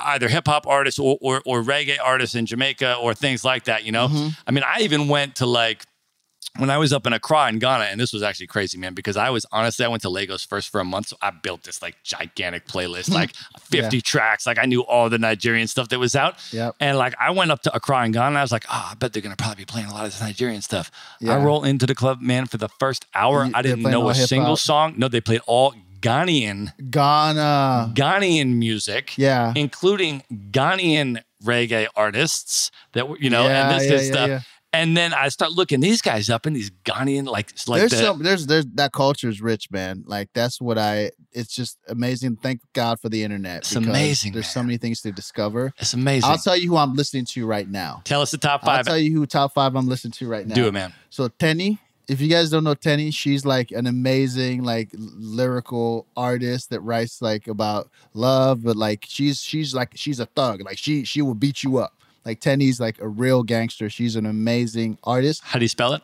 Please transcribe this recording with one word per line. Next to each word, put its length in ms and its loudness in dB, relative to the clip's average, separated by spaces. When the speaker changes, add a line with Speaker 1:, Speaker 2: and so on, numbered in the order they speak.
Speaker 1:
either 240 0
hip 160 0
hop 200 0
artists 320 2
or, 220 2
or, 240 0
or 180 0
reggae 400 0
artists 320 2
in 120 0
Jamaica 480 0
or 180 0
things 320 -2
like 200 0
that, 200 -2
you 80 -6
know? 160 2
Speaker 2:
Mm-hmm. 200 0
Speaker 1:
I 60 -4
mean, 140 2
I 140 -2
even 260 0
went 300 0
to, 80 -2
like, 400 0
when 140 0
I 80 2
was 160 2
up 120 -2
in 60 2
Accra 360 2
in 100 -2
Ghana, 260 2
and 160 -6
this 120 -2
was 100 -6
actually 240 -4
crazy, 320 -4
man, 160 -10
because 240 -4
I 100 2
was, 240 -2
honestly, 320 0
I 40 2
went 140 -4
to 60 -4
Lagos 360 -6
first 260 -8
for 100 -2
a 40 -2
month, 240 -6
so 120 -14
I 100 -2
built 340 -10
this, 180 -14
like, 220 -12
gigantic 640 -8
playlist, 420 -6
Speaker 2:
Hmm. 60 0
Speaker 1:
like, 180 0
fifty 380 0
Speaker 2:
Yeah. 40 -4
Speaker 1:
tracks. 440 0
Like, 120 0
I 60 2
knew 180 2
all 280 4
the 80 0
Nigerian 480 2
stuff 240 -4
that 80 0
was 180 0
out. 200 2
Speaker 2:
Yep. 280 -6
Speaker 1:
And, 160 2
like, 240 2
I 100 2
went 200 2
up 140 0
to 100 0
Accra 320 2
in 60 0
Ghana, 260 2
I 40 2
was 100 0
like, 180 -2
"Oh, 220 -6
I 20 -14
bet 180 -4
they're 100 -6
gonna 140 -10
probably 200 -4
be 100 -16
playing 220 -8
a 40 -12
lot 140 -8
of 60 -8
this 100 -12
Nigerian 400 -4
stuff." 280 -4
I 60 -10
Speaker 2:
Yeah. 160 4
Speaker 1:
roll 220 4
into 220 2
the 80 2
club, 280 2
man, 240 0
for 100 -10
the 120 -4
first 240 0
hour, 300 4
Speaker 2:
You, 100 -2
Speaker 1:
I 80 2
Speaker 2:
they 80 2
Speaker 1:
didn't 120 0
Speaker 2:
playing 100 4
Speaker 1:
know 100 4
Speaker 2:
all 80 2
Speaker 1:
a 40 2
Speaker 2:
hip 140 4
Speaker 1:
single 220 4
Speaker 2:
hop? 100 2
Speaker 1:
song. 360 2
No, 120 0
they 120 0
played 260 0
all 280 4
Ghanaian 720 0
Speaker 2:
Ghana. 1040 4
Speaker 1:
Ghanaian 640 2
music, 600 -2
Speaker 2:
Yeah. 400 2
Speaker 1:
including 760 0
Ghanaian 920 0
reggae 440 2
artists 760 0
that 160 -2
were, 100 -10
you 120 2
know, 160 4
Speaker 2:
Yeah, 240 4
Speaker 1:
and 100 2
this 80 2
Speaker 2:
yeah, 80 6
Speaker 1:
is 120 2
Speaker 2:
yeah, 40 -2
Speaker 1:
stuff. 160 2
Speaker 2:
yeah. 120 -2
Speaker 1:
And 220 2
then 180 2
I 140 2
start 240 -2
looking, 280 2
these 220 2
guys 260 0
up 200 0
in 40 -2
these 180 -6
Ghanaian, 460 -4
like, 240 -6
s-, 140 -10
like 100 2
Speaker 2:
There's 140 4
Speaker 1:
the 60 2
Speaker 2:
some, 260 2
there's, 240 2
there's, 260 4
that 180 0
culture 360 0
is 120 -6
rich, 300 -4
man. 360 -6
Like, 280 -6
that's 260 -2
what 180 -2
I, 340 0
it's 220 -8
just 240 -8
amazing. 540 -2
Thank 180 -4
God 280 0
for 80 -6
the 140 -2
internet, 360 -6
Speaker 1:
It's 140 -6
Speaker 2:
because 140 0
Speaker 1:
amazing, 460 0
Speaker 2:
there's 180 -6
so 100 -4
Speaker 1:
man. 60 -2
Speaker 2:
many 120 -2
things 240 -6
to 100 -8
discover. 680 -4
Speaker 1:
It's 160 -4
amazing. 340 2
Speaker 2:
I'll 100 4
tell 180 2
you 140 0
who 60 4
I'm 180 4
listening 320 -2
to 200 -6
right 240 -2
now. 340 -6
Speaker 1:
Tell 160 0
us 120 0
the 40 -6
top 280 0
Speaker 2:
I'll 140 4
Speaker 1:
five. 80 2
Speaker 2:
tell 120 2
you 180 4
who 100 2
top 280 0
five 220 2
I'm 120 0
listening 240 -4
to 140 -10
right 200 -6
now. 100 -6
Speaker 1:
Do 100 4
it, 80 0
man. 180 -6
Speaker 2:
So 200 -4
Tenny, 500 0
if 140 -2
you 80 2
guys 220 4
don't 140 2
know 100 2
Tenny, 360 0
she's, 360 -2
like, 240 0
an 160 -4
amazing, 760 0
like, 320 -2
l-, 60 -14
lyrical 880 -2
artist 540 -2
that 100 -4
writes, 420 -4
like, 260 -2
about 400 -2
love, 500 2
but, 140 0
like, 320 -2
she's, 340 -2
she's, 320 -6
like, 200 -2
she's 260 -6
a 60 -2
thug. 360 -2
Like, 160 -12
she, 260 -2
she 180 -2
will 120 0
beat 280 0
you 160 2
up. 160 -2
Like, 140 -6
Tenny's, 400 4
like, 200 -4
a 80 -8
real 340 2
gangster. 480 -2
She's 260 -2
an 100 -2
amazing 800 0
artist. 400 0
Speaker 1:
How 140 -2
do 60 4
you 40 2
spell 260 0
it? 100 -8